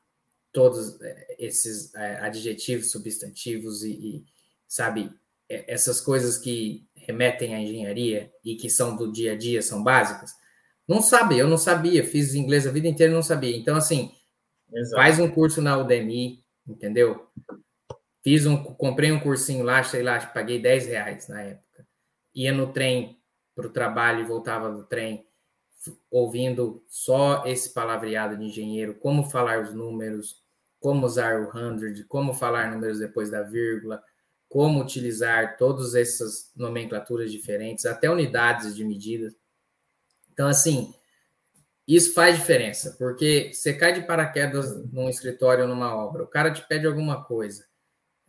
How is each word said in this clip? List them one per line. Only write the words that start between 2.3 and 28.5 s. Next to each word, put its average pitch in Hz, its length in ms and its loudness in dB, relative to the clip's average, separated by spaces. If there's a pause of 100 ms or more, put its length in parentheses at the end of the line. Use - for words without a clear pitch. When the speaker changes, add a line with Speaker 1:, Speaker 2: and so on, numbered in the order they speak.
Speaker 1:
substantivos 110 920 -8
e, 110 80 -6
e, 104 340 -10 (440)
sabe, 110 420 -6 (380)
é, - 180 -10
essas 120 340 0
coisas 123 380 0
que 113 560 -6
remetem 120 600 -2
à 110 40 -6
engenharia 107 680 -4 (140)
e 117 100 -6
que 113 160 -6
são 120 240 2
do 110 160 -4
dia 110 220 -4
a 107 40 -6
dia, 117 240 -2
são 104 220 -4
básicas? 117 540 2 (500)
Não 202 160 4
sabe, 226 340 6
eu 131 120 6
não 160 100 4
sabia, 170 460 4
fiz 139 320 0
inglês 143 280 2
a 135 60 0
vida 156 160 0
inteira 160 260 6
e 165 40 4
não 165 80 2
sabia. 135 320 0
Então, 117 180 0
assim, 156 380 0 (600)
Speaker 2:
Exato. 120 300 2
Speaker 1:
faz 156 160 8
um 170 100 4
curso 160 320 2
na 143 160 2
Udemy, 123 680 0 (200)
entendeu? 110 600 0 (960)
Fiz 147 240 4
um, 147 100 4
comprei 143 560 0
um 147 80 0
cursinho 135 420 -2
lá, 127 220 4
sei 127 180 -4
lá, 120 160 0
paguei 117 400 -6
dez 123 280 4
reais 104 420 -8
na 104 140 -12
época. - 440 -18 (480)
Ia 135 180 -2
no 135 200 -2
trem 127 460 -2 (360)
pro 113 140 -10
trabalho 117 520 0
e 113 60 -4
voltava 113 440 -6
do 104 140 -12
trem, 110 420 -8 (520)
f-, - 160 -16 (160)
ouvindo 123 800 -2
só 139 560 2
esse 127 300 -4
palavreado 110 640 -4
de 107 60 -8
engenheiro, 107 500 -6